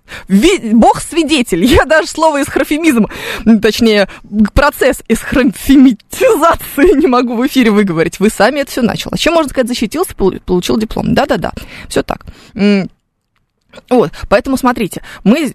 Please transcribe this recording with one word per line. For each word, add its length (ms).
ви-, 460
Бог 280
свидетель. 640
Я 220
даже 220
слово 340
эсхрофемизм, 640
м, 160
точнее, 480
процесс 540
эсхрофемитизации 1900
не 60
могу 300
в 100
эфире 240
выговорить. 500
Вы 120
сами 300
это 100
всё 100
начали. 320
А 40
чем, 180
можно 140
сказать, 180
защитился, 480
полу-, 280
получил 340
диплом. 360
Да, 140
да, 100
да. 140
Всё 120
так. 240
М, 340
вот, 220
поэтому 280
смотрите, 440
мы 320